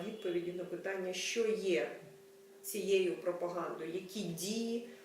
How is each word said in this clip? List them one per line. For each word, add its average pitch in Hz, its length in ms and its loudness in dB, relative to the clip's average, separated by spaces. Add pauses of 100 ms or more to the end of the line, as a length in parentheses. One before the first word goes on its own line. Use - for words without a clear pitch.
відповіді 175 460 0
на 175 120 -4
питання, 185 480 -2
що 226 340 2
є 185 440 4 (720)
цією 190 540 4
пропагандою, 175 800 -2
які 190 300 -4
дії 226 680 -2 (160)